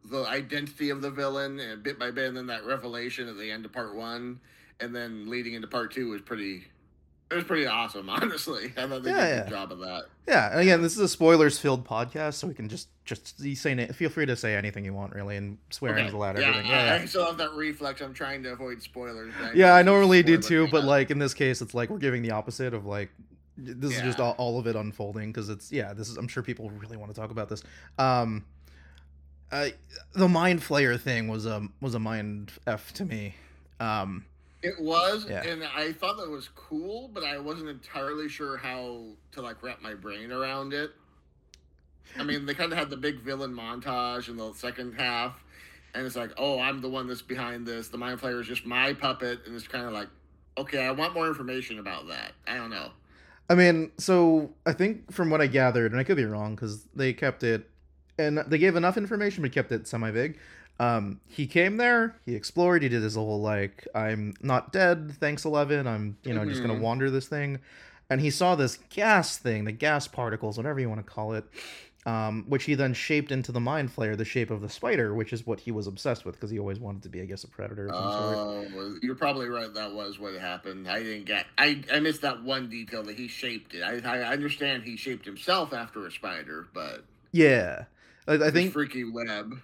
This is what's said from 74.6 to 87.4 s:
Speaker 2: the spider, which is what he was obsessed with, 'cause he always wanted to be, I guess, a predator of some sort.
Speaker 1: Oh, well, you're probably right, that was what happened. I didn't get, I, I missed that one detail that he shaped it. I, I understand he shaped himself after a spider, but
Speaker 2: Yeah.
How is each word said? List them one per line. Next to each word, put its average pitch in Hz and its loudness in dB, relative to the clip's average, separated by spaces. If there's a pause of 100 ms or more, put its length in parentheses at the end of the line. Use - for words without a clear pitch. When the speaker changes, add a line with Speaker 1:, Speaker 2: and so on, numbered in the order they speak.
Speaker 2:
the 104 -8
spider, 117 0
which 110 -2
is 113 -8
what 113 -4
he 120 -10
was 107 -4
obsessed 101 -4
with, 87 -12
'cause 104 -8
he 110 -4
always 101 -6
wanted 101 -10
to 95 -14
be, 90 -10
I 95 -10
guess, 95 -10
a - -20
predator 101 -10
of 92 -6
some 98 -2
sort. 104 -2
Speaker 1:
Oh, 101 -8
well, 98 -10
you're 127 -2
probably 135 -2
right, 117 -8
that 107 -8
was 101 -10
what 101 -10
happened. 92 -10
I 107 -4
didn't 107 -8
get, 98 -2 (120)
I, 143 2 (100)
I 147 2
missed 151 0
that 127 -2
one 127 -4
detail 113 -10
that 104 -12
he 123 -10
shaped 117 -10
it. 85 -8
I, 113 -4
I 123 -4
understand 139 -2
he 117 -10
shaped 123 -8
himself 151 -2
after 110 -10
a 87 -12
spider, 78 -10
but 71 -10 (280)
Speaker 2:
Yeah. 127 6 (420)